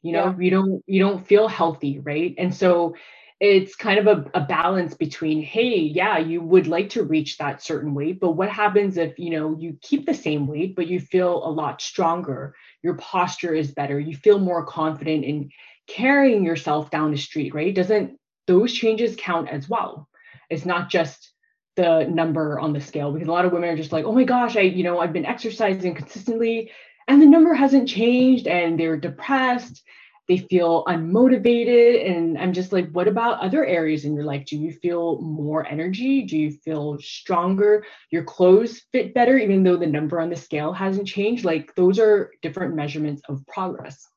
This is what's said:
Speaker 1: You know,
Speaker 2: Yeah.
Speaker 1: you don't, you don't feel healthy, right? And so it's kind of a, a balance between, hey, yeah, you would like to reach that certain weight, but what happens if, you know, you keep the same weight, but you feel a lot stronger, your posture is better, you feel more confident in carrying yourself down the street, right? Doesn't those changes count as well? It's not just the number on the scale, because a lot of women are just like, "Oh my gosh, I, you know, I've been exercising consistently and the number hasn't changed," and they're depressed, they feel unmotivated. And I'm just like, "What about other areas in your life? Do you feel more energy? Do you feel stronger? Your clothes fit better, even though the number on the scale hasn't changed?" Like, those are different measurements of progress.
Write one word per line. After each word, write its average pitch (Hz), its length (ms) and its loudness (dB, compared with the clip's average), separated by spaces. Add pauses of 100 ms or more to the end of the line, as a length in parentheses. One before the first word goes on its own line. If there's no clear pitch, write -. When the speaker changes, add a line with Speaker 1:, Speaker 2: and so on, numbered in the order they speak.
Speaker 1:
You 165 100 -8
know, 185 140 0
Speaker 2:
Yeah. 185 120 -2
Speaker 1:
you 180 120 2
don't, 190 360 0
you 196 140 2
don't 196 260 0
feel 214 220 6
healthy, 151 520 -2
right? 156 380 -4
And 185 140 -2
so 175 440 2 (440)
it's 196 360 4
kind 208 240 2
of 202 80 2
a, 156 260 2
a 180 60 2
balance 170 540 -2
between, 156 480 -4
hey, 226 340 -2
yeah, 175 420 0
you 165 220 -4
would 165 260 4
like 170 240 -2
to 226 140 -2
reach 151 340 -2
that 143 240 -8
certain 151 320 -6
weight, 160 240 -4
but 175 140 0
what 185 160 -2
happens 202 480 0
if, 165 200 -4
you 170 140 -8
know, 156 260 -4
you 160 240 -12
keep - 260 -4
the 320 80 -2
same 147 340 -4
weight, 165 260 -6
but 170 140 -4
you 180 100 -4
feel 175 480 -2
a 160 40 -6
lot 151 300 -6
stronger, 156 760 -6 (260)
your 175 120 -4
posture 175 600 -4
is 151 160 -2
better, 143 300 -6
you 151 160 -8
feel 202 240 4
more 175 260 -2
confident 156 580 -4
in 143 260 -6 (360)
carrying 254 580 2
yourself 151 460 -4
down 156 220 -2
the 143 40 -2
street, 143 380 -8
right? 170 200 -2
Doesn't 190 440 -2 (300)
those 202 240 4
changes 220 440 -2
count 170 320 -4
as 139 200 -10
well? 202 400 -6 (420)
It's 160 140 -6
not 180 260 -4
just - 420 -4 (440)
the 165 300 4
number 160 520 -2
on 151 140 -4
the 143 80 -4
scale, 143 320 -6
because 160 160 -6
a 165 40 -2
lot 180 120 2
of 180 80 2
women 170 180 -2
are 160 60 -4
just 156 160 -8
like, 160 120 -2
"Oh 220 80 -4
my 254 120 6
gosh, 247 320 0
I, 202 60 4
you 185 200 2
know, 175 160 -2
I've 170 140 -2
been 156 140 -4
exercising 190 680 -4
consistently 226 800 -4 (340)
and 285 160 8
the 302 40 12
number 320 280 10
hasn't 269 340 4
changed," 247 600 2
and 165 300 0
they're 160 180 0
depressed, 247 880 -4 (420)
they 185 120 2
feel 170 480 2
unmotivated. 233 1200 4
And 165 260 -2
I'm 185 160 -2
just 185 200 -4
like, 170 180 -2
"What 180 160 -2
about 233 340 0
other 247 240 0
areas 156 400 -2
in 151 100 -4
your 147 100 -6
life? 139 220 -6
Do 151 120 -8
you 156 140 -6
feel 170 480 -4
more 156 460 -6
energy? 220 560 -2
Do 175 140 -6
you 151 140 0
feel 147 500 -8
stronger? 190 840 0 (240)
Your 165 140 -4
clothes 196 580 4 (100)
fit 247 220 -2
better, 247 240 4
even 196 240 2
though 180 140 4
the 170 100 -2
number 151 340 -2
on 165 100 -4
the 170 60 -6
scale 151 360 -6
hasn't 190 340 -4
changed?" 208 380 -4
Like, 165 320 -4
those 190 240 4
are 208 320 4 (100)
different 170 320 -6
measurements 147 540 -6
of 139 180 -10
progress. - 580 -10 (120)